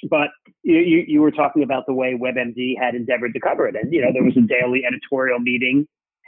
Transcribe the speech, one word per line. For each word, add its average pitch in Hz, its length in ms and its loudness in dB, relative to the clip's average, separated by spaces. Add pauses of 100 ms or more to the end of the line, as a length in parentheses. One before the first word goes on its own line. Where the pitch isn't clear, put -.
(100)
but 151 180 0 (340)
you, 165 160 4
you, 170 280 2
you 151 160 2
were 151 80 4
talking 151 320 0
about 127 240 -2
the 135 80 -2
way 127 200 -2
WebMD 123 640 -4
had 120 160 -2
endeavored 120 380 -4
to 120 80 -6
cover - 260 0
it. 104 80 -4
And, 110 180 -6
you 156 100 2
know, 123 100 2
there 127 120 0
was 127 120 2
a 123 60 6
daily 123 440 0
editorial 127 520 -2
meeting 127 480 0 (420)